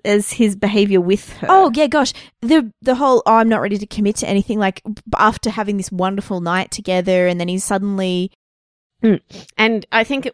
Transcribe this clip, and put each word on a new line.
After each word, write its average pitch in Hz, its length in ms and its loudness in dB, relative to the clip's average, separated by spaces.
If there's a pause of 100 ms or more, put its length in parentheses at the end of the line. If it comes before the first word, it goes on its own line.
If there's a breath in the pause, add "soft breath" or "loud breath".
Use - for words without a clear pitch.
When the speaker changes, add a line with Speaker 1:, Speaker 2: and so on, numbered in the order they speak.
Speaker 1:
as 208 280 0
his 208 240 0
behavior 202 440 2
with 185 380 -2
her. - 100 -8
Speaker 2:
Oh, 370 240 6
yeah, 294 140 2
gosh. 277 260 0 (300 loud breath)
The, 240 280 2 (120)
the 254 140 0
whole, 262 280 2
"Oh, 226 120 4
I'm 226 120 4
not 220 140 0
ready 208 160 -4
to 202 80 -8
commit 208 300 -2
to - 120 -6
anything," 202 300 0
like, 190 260 -2
b-, 214 160 -12 (160)
after 214 320 0
having 208 300 -4
this 185 120 -8
wonderful 190 520 -4
night 175 280 -4
together 185 580 0
and 175 120 -2
then 175 80 -4
he's 185 160 -4
suddenly 190 680 -2 (720)
Speaker 1:
Mm. 220 180 2 (360 loud breath)
And 220 360 0
I 226 120 2
think, 269 300 -6